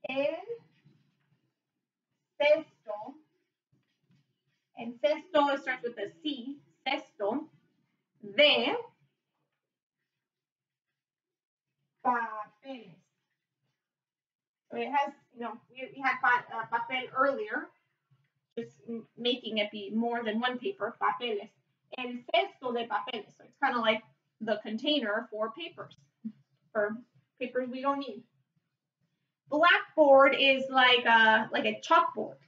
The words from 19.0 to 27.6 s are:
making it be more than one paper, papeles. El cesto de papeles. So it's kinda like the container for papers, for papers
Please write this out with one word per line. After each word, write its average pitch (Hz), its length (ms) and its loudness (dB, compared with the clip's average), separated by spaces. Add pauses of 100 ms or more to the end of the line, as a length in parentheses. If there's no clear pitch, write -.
making 233 420 -4
it 208 120 -2
be 202 240 -12
more 233 300 -2
than 220 160 -2
one 247 180 -4
paper, 202 420 -6
papeles. 214 480 -4 (480)
El 247 220 -10 (160)
cesto 320 400 -2
de 233 120 -4
papeles. - 500 -8
So - 80 -20
it's - 180 -20
kinda 247 180 0
like 220 220 2 (380)
the 214 220 -2
container 233 680 -2
for 220 220 -6
papers, 339 440 -16 (760)
for 214 240 -2 (440)
papers 254 300 -4